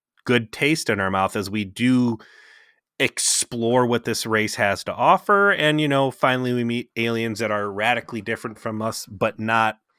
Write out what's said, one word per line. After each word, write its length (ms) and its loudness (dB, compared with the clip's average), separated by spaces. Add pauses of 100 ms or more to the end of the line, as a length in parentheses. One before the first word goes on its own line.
(260)
good 260 2
taste 380 0
in 100 0
our 120 0
mouth 240 0
as 160 -4
we 120 -2
do 540 2 (840)
explore 880 0
what 200 0
this 200 -4
race 300 0
has 300 0
to 80 -6
offer. 580 4
And, 280 2
you 80 2
know, 220 2
finally 440 0
we 100 0
meet 320 -4
aliens 440 -2
that 120 -2
are 200 -2
radically 500 -2
different 360 -6
from 240 -6
us, 240 -6
but 340 -4
not 380 0 (220)